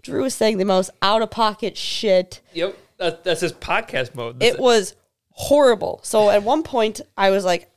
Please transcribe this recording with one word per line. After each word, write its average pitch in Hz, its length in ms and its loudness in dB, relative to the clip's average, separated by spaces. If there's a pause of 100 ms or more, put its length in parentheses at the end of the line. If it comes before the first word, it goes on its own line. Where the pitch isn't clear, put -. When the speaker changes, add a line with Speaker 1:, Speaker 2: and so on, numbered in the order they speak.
Speaker 1:
Drew 262 220 -6
was 262 100 -4
saying 220 240 0
the 190 80 -2
most 190 240 0 (100)
out-of-pocket 214 760 -2
shit. 185 600 0 (120)
Speaker 2:
Yep. 180 240 -4 (220)
That, 170 260 -4
that's 170 160 0
his 170 140 -2
podcast - 600 -4
mode. 120 260 -10
That's 240 160 2
Speaker 1:
It - 40 -8
was 233 340 2 (360)
horrible. 208 720 2
So 214 260 2
at 202 140 4
one 285 200 0
point, 220 380 -2 (160)
I 196 140 4
was 190 160 0
like 175 300 -2